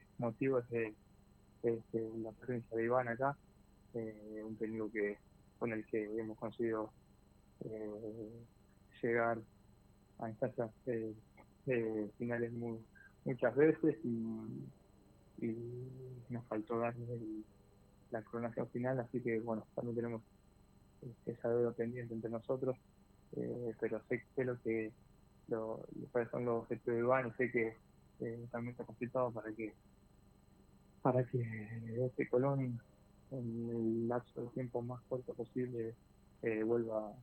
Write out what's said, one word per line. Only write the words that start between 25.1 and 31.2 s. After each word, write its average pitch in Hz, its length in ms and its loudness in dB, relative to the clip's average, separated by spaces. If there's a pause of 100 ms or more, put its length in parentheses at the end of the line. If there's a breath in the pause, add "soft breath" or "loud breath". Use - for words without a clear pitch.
lo, 110 360 -2 (260)
cuáles 117 200 2
son 123 160 0
los 117 160 2
objetivos 117 340 0
de 117 60 4
Iván 127 260 4
y 113 40 -4
sé 123 180 2
que, 113 260 2 (440)
eh, 117 300 -6
también 120 220 -4
está 120 120 -8
complicado 120 460 -2
para 110 220 -6
que, 110 220 -6 (1300)
para 127 220 6